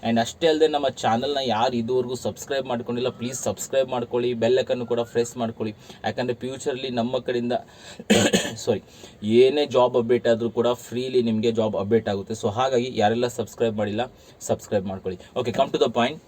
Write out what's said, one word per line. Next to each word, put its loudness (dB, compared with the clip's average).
And 2
ಅಷ್ಟೇ 0
ಅಲ್ಲದೆ 4
ನಮ್ಮ 2
ಚಾನಲ್ನ 0
ಯಾರು 0
ಇದುವರೆಗೂ 0
ಸಬ್ಸ್ಕ್ರೈಬ್ -4
ಮಾಡ್ಕೊಂಡಿಲ್ಲ, -4
ಪ್ಲೀಸ್ -8
ಸಬ್ಸ್ಕ್ರೈಬ್ -2
ಮಾಡ್ಕೊಳ್ಳಿ, -2
ಬೆಲ್ 4
ಐಕಾನ್ -2
ಕೂಡ 0
ಪ್ರೆಸ್ -2
ಮಾಡ್ಕೊಳ್ಳಿ. -4
ಯಾಕಂದ್ರೆ -2
ಫ್ಯೂಚರಲ್ಲಿ -6
ನಮ್ಮ -2
ಕಡೆಯಿಂದ -2
<coughs> 2
ಸಾರಿ, -2
ಏನೇ 6
ಜಾಬ್ 4
ಅಪ್ಡೇಟ್ 2
ಆದ್ರೂ 2
ಕೂಡ 0
ಫ್ರೀಲಿ 0
ನಿಮಗೆ 2
ಜಾಬ್ 0
ಅಪ್ಡೇಟ್ 2
ಆಗುತ್ತೆ. -4
So -4
ಹಾಗಾಗಿ 0
ಯಾರೆಲ್ಲ 2
ಸಬ್ಸ್ಕ್ರೈಬ್ -4
ಮಾಡಿಲ್ಲ, -4
ಸಬ್ಸ್ಕ್ರೈಬ್ -2
ಮಾಡ್ಕೊಳ್ಳಿ. -8
Okay, -2
come 2
to 4
the 0
point. -2